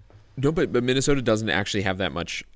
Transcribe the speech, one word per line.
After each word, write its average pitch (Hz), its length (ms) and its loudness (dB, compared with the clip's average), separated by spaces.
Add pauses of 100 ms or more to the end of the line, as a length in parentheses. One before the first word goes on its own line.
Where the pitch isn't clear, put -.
(360)
No, 135 160 2
but, 165 220 0
but 120 100 2
Minnesota 135 380 2
doesn't 110 280 0
actually 95 340 -2
have 95 160 -2
that 90 120 -2
much 85 320 -8 (120)